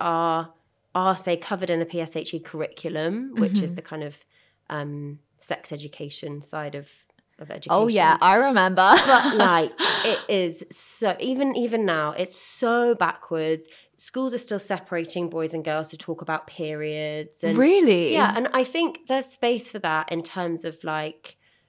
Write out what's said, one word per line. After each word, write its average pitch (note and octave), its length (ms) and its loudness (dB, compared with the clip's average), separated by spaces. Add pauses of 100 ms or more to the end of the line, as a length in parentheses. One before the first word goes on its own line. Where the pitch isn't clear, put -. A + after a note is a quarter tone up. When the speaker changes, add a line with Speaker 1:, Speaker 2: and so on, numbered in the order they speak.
Speaker 1:
are, E3 520 0 (420)
are, F#3 220 2
say, F3 200 -2
covered F3 340 -4
in E3 100 0
the E3 60 -2
P E3+ 140 -6
S E3 140 -6
H D#3 200 -6
E D#3+ 60 -6
curriculum, E3 960 -6
which G3+ 260 2
is E3+ 80 -4
Speaker 2:
Mm-hmm. F3+ 60 -8
Speaker 1:
the F3 60 -12
kind D#3 220 -12
of, D3 200 -14 (440)
um, D3 500 -8 (200)
sex - 340 -8
education D3 680 -12
side D3 320 -10
of, C#3+ 160 -14 (500)
of D3 100 -16 (180)
Speaker 2:
Oh, G#3 200 4
yeah, F3+ 240 6
Speaker 1:
education. - 100 2
Speaker 2:
I F#3 140 8
remember. G3 580 6 (120)
Speaker 1:
But, B3+ 300 6
Speaker 2:
<laughs> G3 140 6
Speaker 1:
like, E3 220 4 (320)
it A3 240 2
is F3+ 420 0
so, - 480 -4
even, C4 380 -2
even A#3 280 0
now, D#3 280 0
it's F#3 240 -4
so A#3+ 580 0
backwards. D#3+ 720 -2 (280)
Schools C4 380 -4
are A#3+ 40 -2
still G3+ 220 -4
separating F3 680 -4
boys D#3+ 240 -4
and D#3 120 -6
girls D#3 240 -2
to D#3 80 -16
talk E3 260 -10
about D#3 240 -6
periods D3+ 1000 -8
and D#3+ 140 2
Speaker 2:
Really? C4 540 6
Speaker 1:
Yeah, G#3+ 240 4
and A#3+ 160 0
I C4 120 2
think E4 440 -4
there's C4 180 -2
space A#3+ 440 -2
for G#3 100 -10
that D#3 320 -2
in E3 100 -2
terms E3+ 420 -6
of, D#3 200 -10
like, D#3 520 -8 (320)